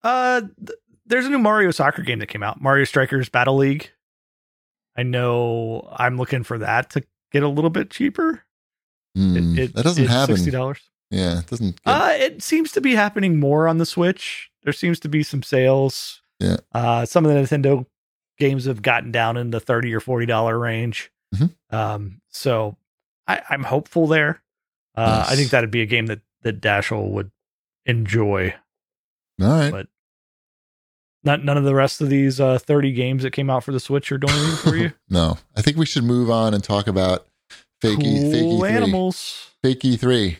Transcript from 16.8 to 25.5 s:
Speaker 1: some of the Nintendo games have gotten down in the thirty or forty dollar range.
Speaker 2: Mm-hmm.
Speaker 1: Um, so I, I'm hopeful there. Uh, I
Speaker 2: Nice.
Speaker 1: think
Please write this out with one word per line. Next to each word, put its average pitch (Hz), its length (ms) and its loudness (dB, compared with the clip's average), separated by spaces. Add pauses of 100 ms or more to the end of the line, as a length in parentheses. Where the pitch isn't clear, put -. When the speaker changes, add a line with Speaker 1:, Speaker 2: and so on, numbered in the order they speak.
Speaker 1:
some 160 220 2
of 151 60 6
the 143 60 4
Nintendo 139 460 2 (540)
games 139 260 0
have 127 160 -4
gotten 120 320 -2
down 117 240 0
in 120 140 -4
the 113 100 -4
thirty 120 340 -2
or 110 60 -2
forty 120 240 -4
dollar 113 340 0
range. 117 520 -4 (240)
Speaker 2:
Mm-hmm. 139 420 -2
Speaker 1:
Um, 104 440 -6 (100)
so 110 460 -2 (500)
I, - 240 -2
I'm 135 140 -4
hopeful 156 420 0
there. 151 360 0 (540)
Uh, 110 300 2
I - 40 -2
Speaker 2:
Nice. 135 80 2
Speaker 1:
think 135 120 0